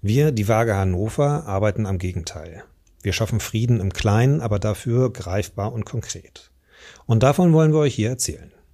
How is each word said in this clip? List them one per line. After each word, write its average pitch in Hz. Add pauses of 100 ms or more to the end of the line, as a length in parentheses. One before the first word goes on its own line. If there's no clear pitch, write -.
Wir, 135
die 107
Waage 113
Hannover, 110
arbeiten 101
am 95
Gegenteil. 85 (360)
Wir 98
schaffen 110
Frieden 117
im 92
Kleinen, 120
aber 107
dafür 117
greifbar 98
und 117
konkret. - (540)
Und 113
davon 165
wollen 156
wir 156
euch 147
hier 110
erzählen. - (220)